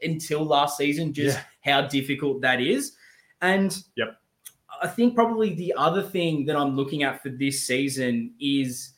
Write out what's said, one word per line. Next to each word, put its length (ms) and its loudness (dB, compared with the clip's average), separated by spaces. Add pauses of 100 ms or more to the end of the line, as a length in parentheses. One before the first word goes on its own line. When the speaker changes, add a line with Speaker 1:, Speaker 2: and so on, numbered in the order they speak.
Speaker 1:
until 400 -2
last 340 2
season, 360 0
just 240 0
Speaker 2:
Yeah. 360 -4
Speaker 1:
how 140 2
difficult 540 -2
that 180 2
is. 380 0 (440)
And 400 2 (140)
Speaker 2:
Yep. 220 -4 (640)
Speaker 1:
I 60 -2
think 260 2
probably 420 2
the 200 -4
other 260 2
thing 440 0
that 100 0
I'm 200 0
looking 280 -2
at 180 -2
for 80 -10
this 380 -2
season 720 -2
is, 580 -2